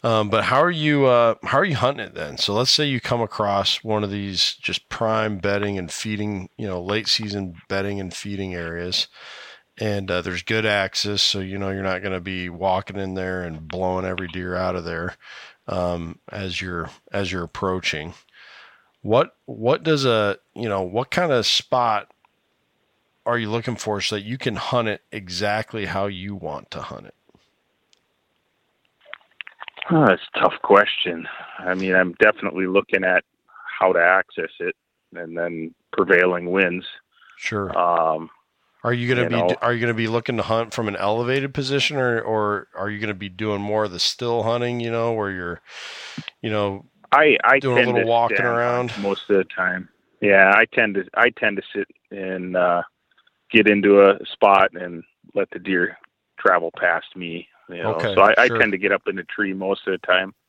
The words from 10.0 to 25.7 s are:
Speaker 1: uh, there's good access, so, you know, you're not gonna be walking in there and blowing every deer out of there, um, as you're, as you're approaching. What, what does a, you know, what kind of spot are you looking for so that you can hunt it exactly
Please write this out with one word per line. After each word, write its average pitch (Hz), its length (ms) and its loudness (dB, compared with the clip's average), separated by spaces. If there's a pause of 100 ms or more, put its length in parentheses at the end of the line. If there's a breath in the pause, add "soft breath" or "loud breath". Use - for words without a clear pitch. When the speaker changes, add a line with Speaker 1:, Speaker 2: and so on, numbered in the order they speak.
Speaker 1:
uh, 90 120 0
there's 90 200 -6
good 110 240 -2
access, 101 560 0
so, - 180 0
you 95 180 -8
know, 98 120 -4
you're 98 120 -4
not 95 200 -2
gonna 95 180 -4
be 92 300 -6
walking 95 480 -2
in 95 160 -6
there 92 280 -4
and 80 260 -10
blowing 92 380 -2
every 92 220 -6
deer 90 260 -6
out 92 220 -2
of 85 80 -6
there, 82 320 -6 (520 loud breath)
um, 87 500 -4 (120)
as 95 300 -8
you're, 90 300 -6 (220)
as 98 200 -4
you're 87 120 -4
approaching. 87 680 -4 (880 soft breath)
What, 117 420 2
what 117 380 -2
does 151 240 0
a, 107 320 2 (160)
you 117 160 -6
know, 98 120 -2
what 101 280 -4
kind 175 220 0
of 117 120 2
spot 117 680 0 (1160)
are 120 120 0
you 107 120 -2
looking 113 260 -2
for 104 260 -4
so - 140 -4
that 101 60 -6
you 113 160 -8
can 113 180 -4
hunt 117 320 -2
it 104 220 -4
exactly 104 760 -4